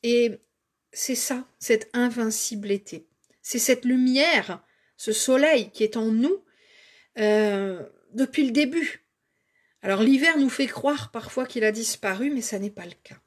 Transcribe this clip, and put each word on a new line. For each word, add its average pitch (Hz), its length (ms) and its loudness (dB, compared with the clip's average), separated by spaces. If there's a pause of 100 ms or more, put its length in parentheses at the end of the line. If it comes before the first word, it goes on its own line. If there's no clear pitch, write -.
Et 240 360 2 (520)
c'est - 240 -4
ça, 254 300 -6 (120)
cette 220 360 0
invincibilité. 220 1120 -4 (340)
C'est - 160 -8
cette 247 280 2
lumière, 254 760 2 (360)
ce 220 160 -4
soleil 262 580 2
qui - 120 -2
est 214 140 -2
en 226 140 0
nous, 277 320 2 (760)
euh, 208 640 0 (320)
depuis 269 320 0
le 247 60 -2
début. 285 520 -2 (800)
Alors 196 220 0
l'hiver 269 340 4
nous 269 120 4
fait 269 180 -2
croire 285 420 -4
parfois 254 380 -6
qu'il 233 160 -4
a 214 80 4
disparu, 220 580 -4
mais 269 120 -4
ça 220 180 -6
n'est 202 100 -6
pas 180 160 -16
le 175 60 -18 (120)
cas. - 120 -20 (120)